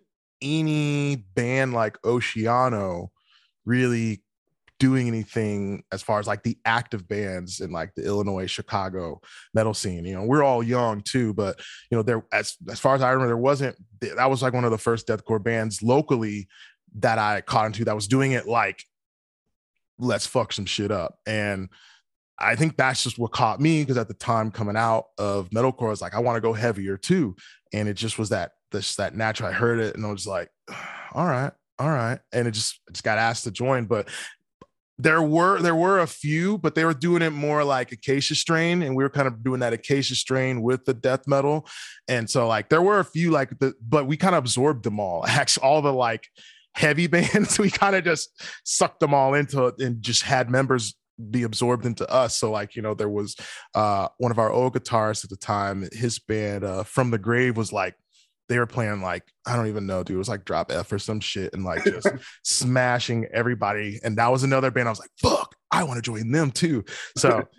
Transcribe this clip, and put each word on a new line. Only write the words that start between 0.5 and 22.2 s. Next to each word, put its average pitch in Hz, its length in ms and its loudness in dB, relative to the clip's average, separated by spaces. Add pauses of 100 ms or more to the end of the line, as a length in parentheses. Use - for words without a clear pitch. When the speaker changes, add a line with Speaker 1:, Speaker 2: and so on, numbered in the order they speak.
Speaker 1:
band 123 580 -2
like 113 280 0
Oceano 110 1080 0 (560)
really 117 580 0 (540)
doing 131 300 2
anything 104 760 -2 (100)
as 101 100 -8
far 107 160 0
as, 104 80 -6
like, 101 160 -4
the 113 220 -2
active 113 420 -2
bands 92 540 -6
in, 92 100 -8
like, 82 240 -8
the - 100 -8
Illinois, 101 400 -2
Chicago 92 760 -6 (320)
metal 110 200 2
scene. 90 300 -6
You 92 120 -6
know, 92 100 -6
we're 139 180 6
all 127 180 4
young 117 400 0
too, 117 320 0
but, 98 280 -2 (280)
you 120 80 0
know, 110 60 2
there, 110 300 0
as, 107 240 -2 (120)
as 98 120 -10
far 135 120 6
as 135 80 2
I 127 100 4
remember, 131 160 2
there 117 100 2
wasn't, 131 400 2 (240)
th-, 95 160 -6
that 127 120 4
was, 131 140 0
like, 127 100 2
one 123 120 2
of 117 60 4
the 110 60 0
first 117 300 -2
deathcore 110 340 -2
bands 113 400 -2
locally 113 680 2 (500)
that 113 180 2
I 107 220 2
caught 110 280 0
into 110 180 -4
that 107 100 0
was 107 140 -6
doing 135 240 4
it, 117 140 -2
like, 107 360 0 (1160)
"Let's 117 300 -2
fuck 117 240 -2
some 101 140 -6
shit 101 260 -2
up." 90 340 -4
And 104 440 -4 (680)